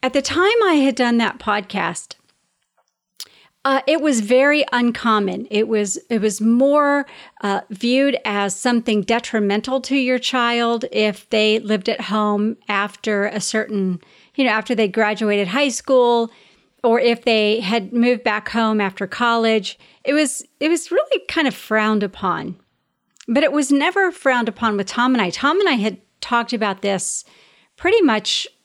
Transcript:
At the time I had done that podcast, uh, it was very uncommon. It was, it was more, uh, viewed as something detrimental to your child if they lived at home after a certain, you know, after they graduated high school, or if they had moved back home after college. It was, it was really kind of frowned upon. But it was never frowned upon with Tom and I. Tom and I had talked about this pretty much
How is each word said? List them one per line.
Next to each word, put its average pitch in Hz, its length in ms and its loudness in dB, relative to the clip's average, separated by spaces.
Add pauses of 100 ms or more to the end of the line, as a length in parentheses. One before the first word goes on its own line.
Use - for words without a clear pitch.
At 262 100 -2
the 277 80 2
time 392 440 2
I 320 200 4
had 269 120 0
done 240 200 2
that 226 220 0
podcast, 196 760 -6 (1500)
uh, 269 240 0
it 311 140 2
was 269 200 0
very 254 520 4
uncommon. 226 760 0
It 214 180 0
was, 208 300 -2 (100)
it 220 140 0
was 208 180 -2
more, 277 640 4 (380)
uh, 202 260 -2
viewed 247 560 0
as 202 320 -2
something 233 460 0
detrimental 226 800 -2
to 269 160 -2
your 254 200 0
child 233 720 -2
if 214 380 -2
they 214 300 2
lived 214 320 -2
at - 100 -4
home 208 560 0 (140)
after 202 560 -2
a 208 120 -4
certain, 202 600 -4 (340)
you 277 100 0
know, 247 60 2
after 220 240 -2
they 214 140 0
graduated 208 600 0
high 277 200 0
school, 240 600 2 (520)
or 233 180 4
if 233 240 0
they 220 360 2
had 202 320 -2
moved 247 320 2
back 208 240 -2
home 220 320 0
after 196 260 -4
college. 226 720 0 (260)
It 285 100 0
was, 302 280 0 (160)
it 302 120 0
was 339 200 -2
really 523 380 0
kind 311 180 0
of 240 80 0
frowned 214 480 0
upon. 180 540 -4 (720)
But 277 160 2
it 277 80 2
was 285 180 0
never 359 400 2
frowned 247 380 0
upon 214 300 -2
with 196 80 -2
Tom 247 260 0
and 247 80 2
I. 185 80 0
Tom 294 320 0
and 392 80 2
I 294 60 2
had 208 240 -2 (240)
talked 233 320 -2
about 202 260 -4
this - 460 -4 (500)
pretty 427 240 2
much 220 480 0 (160)